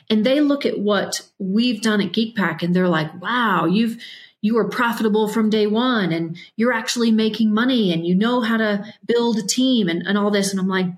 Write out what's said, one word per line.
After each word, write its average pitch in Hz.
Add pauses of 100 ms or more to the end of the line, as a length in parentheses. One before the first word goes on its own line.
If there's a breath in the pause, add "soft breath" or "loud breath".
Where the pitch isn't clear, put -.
(120)
And 214
they 262
look 285
at -
what 202 (120)
we've 208
done 214
at 185
Geek 226
Pack 170
and 175
they're 185
like, 160
"Wow, 196
you've, 220 (460 loud breath)
you 220
are 196
profitable 220
from 214
day 214
one 214
and 165 (180 loud breath)
you're 233
actually 233
making 220
money 220
and 165
you 175
know 233
how 226
to 208 (220 loud breath)
build 233
a 190
team 254
and, 170
and 208
all 208
this." 196
And 196
I'm 185
like, 185 (120)